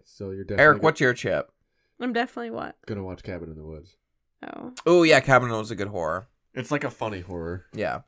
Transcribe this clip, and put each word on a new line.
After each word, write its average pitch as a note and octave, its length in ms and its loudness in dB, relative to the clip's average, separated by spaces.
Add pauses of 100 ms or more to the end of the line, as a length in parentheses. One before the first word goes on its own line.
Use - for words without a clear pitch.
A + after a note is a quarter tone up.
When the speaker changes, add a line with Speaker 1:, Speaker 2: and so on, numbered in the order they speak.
Speaker 1:
so G2 260 -12
you're G2 160 -10
Speaker 2:
Eric, - 0 - (100)
Speaker 1:
definitely D3 240 8
Speaker 2:
what's D#3 200 2
your B2+ 120 4
chip? F2 380 -4 (480)
Speaker 3:
I'm A#3+ 140 -4
definitely A#3 380 -6
what? - 340 -10
Speaker 1:
gonna G2+ 180 -8
watch F#2 200 -12
Cabin E2 260 -10
in D#2 80 -16
the D#2 80 -16
Woods. D#2+ 320 -16 (580)
Speaker 3:
Oh. B3 180 -16 (120)
Speaker 2:
Oh, F3 180 6
yeah, D3+ 160 8
Cabin B2+ 280 4
in A#2 40 -4
the A2+ 60 -2
Woods G#2+ 100 -4
is A2+ 40 -10
a G#2+ 40 -6
good G2+ 140 -6
horror. F2+ 400 -4 (240)
Speaker 1:
It's, B2+ 180 -8
like, D3 120 -2
a C3 60 -4
funny G#2 320 -8
horror. F2 520 -10
Speaker 2:
Yeah. F2 340 -4